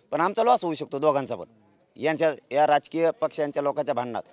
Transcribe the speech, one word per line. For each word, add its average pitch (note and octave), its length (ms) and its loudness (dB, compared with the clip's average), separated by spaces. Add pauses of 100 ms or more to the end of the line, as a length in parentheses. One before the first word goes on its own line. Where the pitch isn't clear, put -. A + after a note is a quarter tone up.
(120)
पण D3+ 100 -2
आमचा G3 220 0
लॉस A#3+ 200 4
होऊ E3+ 100 -2
शकतो C#3+ 260 -8
दोघांचा C#3 360 2
पण, F2 100 -12 (500)
यांच्या, D#3 380 0 (180)
या D3 160 4
राजकीय D#3+ 440 2
पक्षांच्या D3 520 -4
लोकांच्या C#3+ 320 -2
भांडणात. A#2+ 380 -4